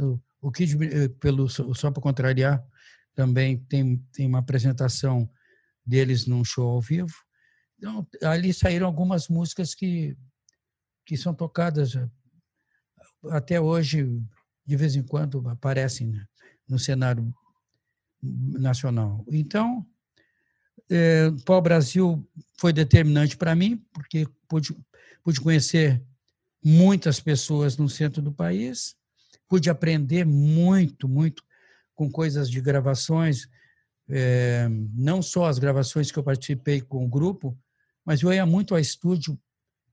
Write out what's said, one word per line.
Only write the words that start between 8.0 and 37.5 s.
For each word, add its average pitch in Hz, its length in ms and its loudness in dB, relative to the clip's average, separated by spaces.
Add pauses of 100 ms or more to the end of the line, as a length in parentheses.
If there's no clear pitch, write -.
ali 175 280 0
saíram 180 360 0
algumas 180 400 -2
músicas 170 480 -4
que, 165 420 -4 (880)
que 156 100 -6
são 175 160 -4
tocadas, 156 640 -4
eh, 123 140 -6 (1200)
até 165 320 -2
hoje, 151 580 0 (460)
de 143 120 -2
vez 143 180 0
em 139 80 0
quando, 139 460 -4
aparecem, 131 580 -4
né, 107 180 -6 (420)
no 131 120 -2
cenário 123 540 -2 (880)
nacional. 123 1080 -4
Então, 208 560 -2 (1040)
é, 165 380 4
o 151 160 -2
Pau 185 180 4
Brasil 170 640 2 (320)
foi 170 140 2
determinante 151 640 6
pra 165 200 0
mim, 208 220 2 (140)
porque 156 340 -4 (220)
pude, 160 260 -4 (480)
pude 147 200 0
conhecer 151 600 2 (640)
muitas 156 560 6
pessoas 147 560 -2
no 147 140 0
centro 151 320 -4
do 147 100 -4
país, 190 640 -6 (540)
pude 180 200 2
aprender 160 560 0
muito, 156 840 4
muito 151 340 0 (500)
com 151 160 -4
coisas 147 400 -2
de 131 120 -4
gravações, 139 880 0 (600)
é, 123 600 2 (240)
não 147 280 0
só 175 260 0
as 135 120 0
gravações 139 500 0
que - 80 -8
eu 151 60 -2
participei 135 560 -2
com 127 260 -6
o 123 40 -2
grupo, 143 480 -2 (480)